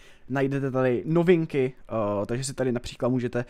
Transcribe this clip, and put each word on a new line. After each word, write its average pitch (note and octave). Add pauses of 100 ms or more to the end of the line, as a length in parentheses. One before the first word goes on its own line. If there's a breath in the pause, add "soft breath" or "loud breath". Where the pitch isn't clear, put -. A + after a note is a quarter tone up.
(300 soft breath)
najdete C#3
tady B2+
novinky, D#3+
eh, G#2
takže A#2
si C3
tady C3
například A#2+
můžete B2